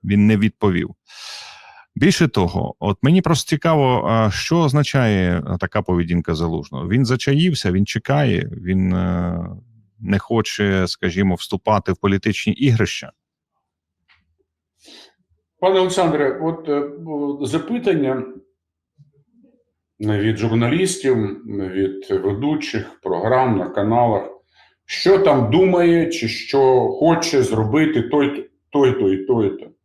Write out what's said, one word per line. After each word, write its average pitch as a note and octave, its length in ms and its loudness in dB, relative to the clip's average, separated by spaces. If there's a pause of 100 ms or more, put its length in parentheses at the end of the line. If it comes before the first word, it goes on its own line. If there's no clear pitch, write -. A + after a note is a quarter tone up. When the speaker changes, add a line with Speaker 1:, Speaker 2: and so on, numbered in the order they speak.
Speaker 1:
він G2+ 240 4
не A2 100 4
відповів. G2 580 0 (1000)
Більше D#3+ 320 2
того, F#2 520 -2
от G2 220 -2
мені F3 200 4
просто E3+ 280 -2
цікаво, C#3+ 600 2
а A2+ 220 2
що - 280 -2
означає A#2+ 840 2 (160)
така G2+ 220 -2
поведінка F2 540 0
Залужного? D#2+ 520 -6
Він A#2 180 2
зачаївся, C#3 680 0
він F#2+ 140 2
чекає, A2+ 680 -2
він, F#2 420 -2
е, F2 460 -2 (600)
не G2 200 -2
хоче, G2+ 680 0
скажімо, F#2 480 -2
вступати G2 560 -2
в F2+ 60 -2
політичні G2 560 -2
ігрища? A2+ 580 0 (2500)
Speaker 2:
Пане F#3+ 200 2
Олександре, D#3+ 640 0
от, E3 260 -6
е, C#3+ 100 0
бу-, C#3+ 680 -6
запитання D#3 800 -2 (1700)
від G#2+ 380 0
журналістів, B2+ 800 0 (300)
від G2 600 -4 (160)
ведучих A#2 800 -4
програм A2 560 0
на F2 120 -4
каналах, G#2+ 600 0 (560)
що - 320 2
там C3 340 2
думає, E3+ 600 4
чи - 160 -4
що C3 600 2
хоче D3+ 560 2
зробити A#2+ 580 2
той, C#3+ 480 -2 (200)
той, C#3 220 4
той, F#2+ 340 0
той, A2 240 2
той. - 200 -10 (160)